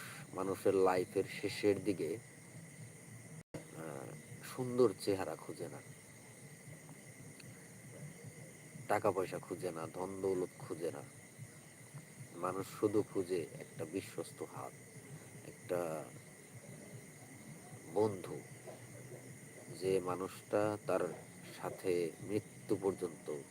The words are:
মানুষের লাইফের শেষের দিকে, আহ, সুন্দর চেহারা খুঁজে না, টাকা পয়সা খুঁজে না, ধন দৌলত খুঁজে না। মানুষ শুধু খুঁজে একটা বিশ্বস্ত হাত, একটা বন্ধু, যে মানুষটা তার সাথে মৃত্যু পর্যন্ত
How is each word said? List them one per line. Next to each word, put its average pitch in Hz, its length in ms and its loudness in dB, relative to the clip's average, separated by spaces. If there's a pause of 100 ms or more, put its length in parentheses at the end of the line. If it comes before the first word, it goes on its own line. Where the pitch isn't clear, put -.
(340)
মানুষের 95 420 6
লাইফের 92 480 8 (180)
শেষের 101 420 6
দিকে, 85 340 2 (1400)
আহ, 69 520 -6 (500)
সুন্দর 123 460 8
চেহারা 92 340 4
খুঁজে 82 340 -6
না, - 80 -8 (3000)
টাকা 104 240 6
পয়সা 90 280 2
খুঁজে 87 320 -2
না, 80 220 -4
ধন 95 280 -2
দৌলত 92 280 4 (100)
খুঁজে 82 320 -2
না। 71 100 -6 (1300)
মানুষ 92 320 0 (120)
শুধু 104 240 6 (100)
খুঁজে 90 320 2 (140)
একটা - 260 -6
বিশ্বস্ত 82 580 -4 (120)
হাত, 69 160 -4 (760)
একটা 82 560 0 (1900)
বন্ধু, 101 460 4 (1400)
যে 95 200 6
মানুষটা 95 800 2 (100)
তার 90 260 4 (480)
সাথে 87 480 2 (200)
মৃত্যু - 520 2
পর্যন্ত 85 560 0 (140)